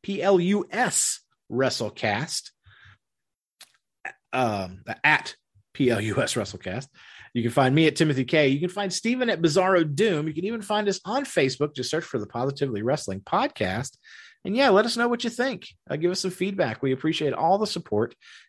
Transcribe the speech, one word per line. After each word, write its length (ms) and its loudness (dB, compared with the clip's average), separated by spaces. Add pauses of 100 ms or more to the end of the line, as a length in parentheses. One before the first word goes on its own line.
P 180 -4
L 180 6
U 300 2
S 500 0 (300)
Wrestlecast, 1000 -2 (1800)
um, 500 -2 (200)
at 320 2 (400)
P 160 4
L 100 0
U 220 -2
S 120 -4
Wrestlecast. 520 -6 (460)
You 100 -2
can 100 0
find 200 4
me 140 6
at 80 2
Timothy 300 2
K. 240 4
You 100 2
can 100 -2
find 240 -4
Steven 380 -2
at 100 -2
Bizarro 440 4 (100)
Doom. 320 2
You 80 -6
can 120 -4
even 160 -4
find 260 -2
us 160 -2
on 200 -2
Facebook. 520 -2
Just 120 -6
search 140 -2
for 160 -6
the 80 -4
Positively 560 -4
Wrestling 380 -2
Podcast. 760 -2 (480)
And 120 -4
yeah, 140 4
let 140 6
us 120 -4
know 100 0
what 160 -2
you 80 -2
think. 380 -6 (200)
Uh, 60 -6
give 160 0
us 80 -4
some 140 -4
feedback. 500 -2
We 80 0
appreciate 420 0
all 260 2
the 100 -2
support. 480 -2 (320)